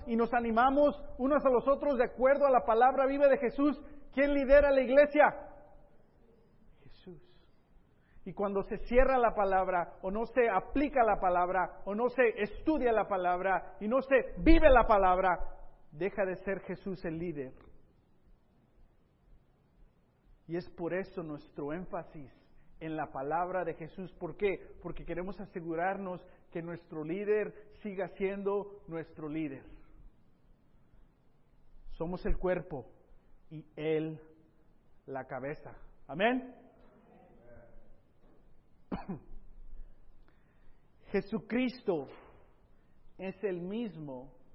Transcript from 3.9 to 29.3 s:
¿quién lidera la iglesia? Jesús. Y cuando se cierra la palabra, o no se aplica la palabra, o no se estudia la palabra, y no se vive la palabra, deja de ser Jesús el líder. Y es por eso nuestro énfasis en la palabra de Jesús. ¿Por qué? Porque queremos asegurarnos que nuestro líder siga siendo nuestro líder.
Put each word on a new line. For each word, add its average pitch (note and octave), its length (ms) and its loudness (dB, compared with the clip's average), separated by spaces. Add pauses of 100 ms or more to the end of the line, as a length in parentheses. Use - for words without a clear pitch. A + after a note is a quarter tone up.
¿quién C#4+ 180 2
lidera C#4 380 6
la C4+ 100 4
iglesia? C#4+ 440 6 (1600)
Jesús. - 380 -20 (1000)
Y F#3+ 80 -12
cuando G3+ 300 -2
se - 240 -6
cierra C4 320 6
la A3+ 160 4
palabra, F#3 640 0
o F#3+ 100 -6
no A3 140 -2
se A#3 240 2
aplica B3 560 2
la G3+ 160 2
palabra, F3+ 640 0
o G3 100 -6
no A#3+ 140 0
se A#3+ 320 2
estudia B3 500 0
la G#3+ 160 2
palabra, F3+ 720 -2
y G#3 100 -6
no B3+ 120 2
se C4 380 2
vive D#4 320 8
la A3+ 160 8
palabra, F#3 520 4 (540)
deja F3 320 -4
de F#3 120 -4
ser F#3+ 240 -6
Jesús F#3 440 -10
el E3 140 -6
líder. C#3+ 340 -8 (3000)
Y E3 100 -6
es F3+ 140 -6
por E3+ 240 -6
eso F#3 280 -6
nuestro D3 520 -10
énfasis F3 580 -12 (480)
en D#3+ 160 -8
la C#3+ 160 -8
palabra E3+ 520 -4
de E3 100 -6
Jesús. E3+ 400 -14
¿Por D#3+ 220 -10
qué? G3 460 -4
Porque E3 220 -10
queremos F3+ 360 -8
asegurarnos F3+ 840 -6 (280)
que E3+ 100 -8
nuestro E3 420 -12
líder G3+ 480 -2 (300)
siga F#3+ 280 -6
siendo G3 760 -4
nuestro D#3+ 420 -10
líder. D3 360 -8 (2250)